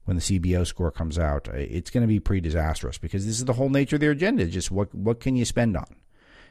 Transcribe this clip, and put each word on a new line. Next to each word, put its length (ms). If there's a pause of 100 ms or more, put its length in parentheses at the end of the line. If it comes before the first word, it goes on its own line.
when 120
the 60
C 160
B 180
O 80
score 260
comes 280
out, 320
uh, 60
it's 340
gonna 160
be 120
pretty 220
disastrous, 560
because 300
this 100
is 80
the 80
whole 160
nature 280
of 40
their 120
agenda. 340
Just 240
what, 240
what 260
can 160
you 80
spend 320
on? 200 (540)